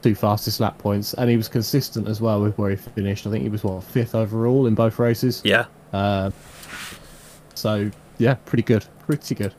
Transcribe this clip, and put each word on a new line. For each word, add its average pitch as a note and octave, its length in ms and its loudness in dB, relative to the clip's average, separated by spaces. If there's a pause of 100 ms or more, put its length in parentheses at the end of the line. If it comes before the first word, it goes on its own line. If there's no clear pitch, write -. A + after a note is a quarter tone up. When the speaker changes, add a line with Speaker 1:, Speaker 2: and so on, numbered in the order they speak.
Speaker 1:
two A2 120 4
fastest G#2 460 0
lap - 180 -2
points, G2+ 360 -2
and B2 140 0
he A#2+ 80 4
was A2 120 0
consistent A2+ 600 -2
as A2 140 -4
well G#2+ 180 2
with G#2 160 0
where G2+ 140 0
he G2 60 -2
finished. G2 500 -6
I G#2 40 -4
think A2+ 120 -2
he B2 80 -4
was, G#2 140 -6
what, F#2+ 200 -4
fifth A#2 300 -4
overall A2+ 520 2
in A2 80 4
both A2+ 240 2
races? A#2+ 460 0
Speaker 2:
Yeah. G#2+ 200 4 (280)
Speaker 1:
Uh, G2 380 0 (1200)
so, G#2 360 -2 (280)
yeah, C3+ 160 4 (120)
pretty A#2+ 160 0
good. A2 220 4 (160)
Pretty - 340 -4
good. G#2 240 -6